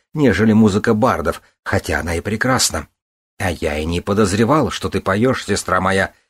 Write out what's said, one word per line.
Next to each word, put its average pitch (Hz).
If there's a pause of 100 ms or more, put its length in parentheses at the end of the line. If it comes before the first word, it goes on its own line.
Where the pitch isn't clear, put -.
(140)
нежели 110
музыка 107
бардов, 95 (220)
хотя 82
она 82
и 85
прекрасна». 110 (520)
«А 98
я 76
и 78
не 85
подозревал, 107
что -
ты 98
поешь, 110
сестра 92
моя. 95 (160)